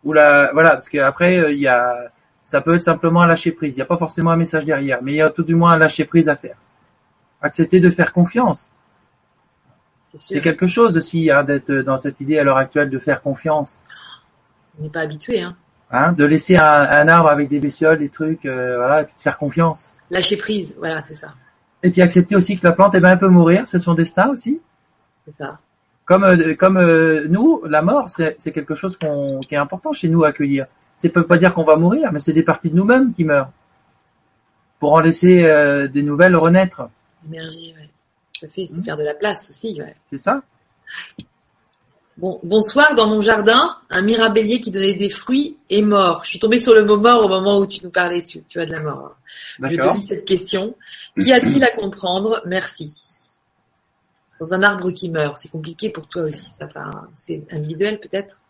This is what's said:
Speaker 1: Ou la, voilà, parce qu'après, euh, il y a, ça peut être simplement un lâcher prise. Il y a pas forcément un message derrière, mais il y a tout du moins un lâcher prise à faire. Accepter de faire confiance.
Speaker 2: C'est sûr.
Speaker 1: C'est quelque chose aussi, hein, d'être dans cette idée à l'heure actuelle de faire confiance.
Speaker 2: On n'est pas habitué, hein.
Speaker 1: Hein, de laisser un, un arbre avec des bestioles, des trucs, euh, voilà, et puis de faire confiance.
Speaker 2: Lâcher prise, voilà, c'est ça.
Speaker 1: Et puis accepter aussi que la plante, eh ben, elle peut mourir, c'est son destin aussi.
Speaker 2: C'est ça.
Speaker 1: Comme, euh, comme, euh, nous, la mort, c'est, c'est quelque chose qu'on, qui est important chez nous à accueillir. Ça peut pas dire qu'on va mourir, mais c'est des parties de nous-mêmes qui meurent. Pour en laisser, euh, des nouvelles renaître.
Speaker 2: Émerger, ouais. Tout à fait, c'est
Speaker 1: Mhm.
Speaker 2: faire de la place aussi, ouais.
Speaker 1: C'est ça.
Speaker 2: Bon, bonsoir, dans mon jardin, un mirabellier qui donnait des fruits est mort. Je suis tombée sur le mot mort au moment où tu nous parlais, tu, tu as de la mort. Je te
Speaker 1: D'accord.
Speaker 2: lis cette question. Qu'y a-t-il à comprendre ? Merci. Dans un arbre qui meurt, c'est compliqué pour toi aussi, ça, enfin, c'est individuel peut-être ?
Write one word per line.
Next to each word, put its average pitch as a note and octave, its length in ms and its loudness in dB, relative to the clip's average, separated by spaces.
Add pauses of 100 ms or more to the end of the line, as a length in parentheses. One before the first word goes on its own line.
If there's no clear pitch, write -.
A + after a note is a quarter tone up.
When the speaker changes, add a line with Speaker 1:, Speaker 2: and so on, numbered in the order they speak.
Speaker 1:
Ou D3 100 -4
la, C#3+ 400 4
voilà, D#3+ 180 4
parce C3+ 180 -2
qu'après, D3 500 0
euh, D#3 120 0
il C#3+ 80 -4
y C#3+ 80 -2
a, B2 440 -2 (340)
ça C#3 160 -2
peut E3 140 0
être E3+ 80 -2
simplement E3 380 0
un F3 60 4
lâcher E3 240 0
prise. D3+ 240 -8
Il C3 40 -8
y - 20 -6
a C3+ 40 -6
pas F3 120 -2
forcément E3 340 -4
un E3 60 2
message E3 280 -2
derrière, C#3 360 -4
mais C3+ 120 -6
il D3 40 -4
y D#3 40 0
a D#3 80 4
tout E3 140 -4
du E3 120 -2
moins E3+ 160 4
un E3 60 4
lâcher D#3 280 0
prise D#3 240 2
à C#3+ 60 0
faire. - 220 -18 (840)
Accepter E3 380 0
de F3+ 100 6
faire E3+ 240 -2
confiance. F3+ 580 -2 (1400)
Speaker 2:
C'est D3+ 80 -20
sûr. - 160 -12
Speaker 1:
C'est C#3+ 60 -4
quelque E3 260 -2
chose G3+ 300 2
aussi, D#3+ 340 -2
hein, C#3+ 120 2
d'être C#3 280 -4
dans C3+ 260 -2
cette C3+ 240 -10
idée C#3+ 180 -2
à D3 40 0
l'heure C3+ 140 2
actuelle C3+ 320 -2
de C3 100 -6
faire C3+ 220 -4
confiance. D3 600 -6 (960)
Speaker 2:
On D3+ 40 -12
n'est D#3 60 -12
pas D#3+ 120 -10
habitué, D#3 400 -6
hein. F3+ 140 -12 (340)
Speaker 1:
Hein, C#3 220 0
de D3 140 2
laisser D#3 320 2
un, D#3+ 60 6
un D3 440 4
arbre E3 220 6
avec C#3+ 180 0
des C#3+ 120 -4
bestioles, D#3 400 0
des D3 100 -4
trucs, D#3+ 360 -6
euh, B2+ 320 -6
voilà, C3+ 240 2
et D3 40 -6
puis - 100 -20
de - 60 -20
faire - 160 -4
confiance. D#3 560 -4 (160)
Speaker 2:
Lâcher F#3 280 -2
prise, G3+ 420 -8
voilà, D#3+ 240 -8
c'est D#3 120 -20
ça. D3+ 180 -20 (480)
Speaker 1:
Et F3+ 100 2
puis F3+ 100 2
accepter F3 340 2
aussi F#3 240 0
que - 60 -6
la G3+ 80 4
plante, G3 220 4
eh F#3+ 40 4
ben, F3+ 120 6
elle F#3 80 4
peut F#3+ 100 2
mourir, F3+ 380 4
c'est - 120 -2
son F3 140 -2
destin E3 360 0
aussi. C4+ 300 -6 (680)
Speaker 2:
C'est D3+ 100 -20
ça. D3+ 240 -14 (440)
Speaker 1:
Comme, F#3+ 220 2
euh, E3 300 2
comme, F#3+ 220 2
euh, D#3+ 520 2
nous, A#3+ 360 2
la D3+ 160 0
mort, A3 280 -2
c'est, D#3+ 280 -4
c'est - 140 -10
quelque D#3 240 -8
chose F#3 220 -10
qu'on, C#3+ 420 -6
qui C3+ 160 -12
est - 20 0
important F#3 360 -6
chez F3 160 -4
nous E3 160 2
à D3+ 40 2
accueillir. C#3 360 -4 (320)
Ça - 120 -2
peut E3+ 160 2
pas E3+ 120 4
dire F3 160 4
qu'on E3+ 100 -4
va D#3 140 4
mourir, G#3+ 340 0
mais D3 80 -4
c'est D#3 140 -2
des E3 100 2
parties E3 260 -4
de D3+ 60 -4
nous-mêmes A#3+ 380 2
qui E3+ 100 -4
meurent. C#3+ 280 -2 (1300)
Pour D3 140 0
en D#3+ 60 6
laisser, E3+ 460 4
euh, C#3+ 420 2
des C#3 160 -4
nouvelles D#3+ 320 4
renaître. E3 540 0 (360)
Speaker 2:
Émerger, D#3+ 540 -18
ouais. D3+ 100 -20 (480)
Tout - 80 -12
à D3+ 40 -20
fait, F#3 180 -12
c'est D#3+ 120 -10
Speaker 1:
Mhm. F3+ 60 -10
Speaker 2:
faire D3+ 120 -10
de D3+ 60 -6
la D3 120 -6
place G3+ 340 -6
aussi, G3 320 -12
ouais. D3 140 -18 (160)
Speaker 1:
C'est C#3 80 -14
ça. C4 220 -4 (1800)
Speaker 2:
Bon, F3 240 -8
bonsoir, A3 540 2
dans A3+ 120 4
mon G#3+ 140 0
jardin, A3 540 2 (160)
un F#3 100 -2
mirabellier A3 580 0
qui A3+ 120 -8
donnait G3 240 -2
des G3 140 -4
fruits C#4 500 -4 (100)
est G#3 140 2
mort. G3 400 2
Je - 60 -12
suis - 100 -12
tombée A3+ 180 2
sur A#3 160 4
le A3 100 8
mot G#3 140 4
mort A3+ 260 4
au G3+ 40 2
moment F#3+ 320 0
où G3 80 0
tu - 160 -16
nous F3+ 80 -16
parlais, F3 320 -4
tu, - 260 -18
tu - 100 -10
as E3 60 -4
de D3+ 60 -12
la D#3+ 100 -10
mort. C#3+ 340 -12 (440)
Je C3+ 80 -8
te D#3+ 80 -4
Speaker 1:
D'accord. F#3 180 0
Speaker 2:
lis G3+ 80 -4
cette - 240 -10
question. F#3+ 500 -4 (440)
Qu'y G#3 120 2
a-t-il C4 320 4
à B3 120 2
comprendre ? G3 720 -6
Merci. F3 440 -8 (1500)
Dans D#3+ 140 -8
un F#3 100 0
arbre F#3 280 -2
qui F3+ 200 -10
meurt, D3+ 260 -4
c'est - 120 -14
compliqué E3 400 -12
pour D#3+ 180 -14
toi F3 160 -8
aussi, D3+ 260 -10
ça, - 160 -18
enfin, D3+ 240 -16 (260)
c'est D#3 360 -14
individuel E3 480 -8
peut-être ? - 500 -12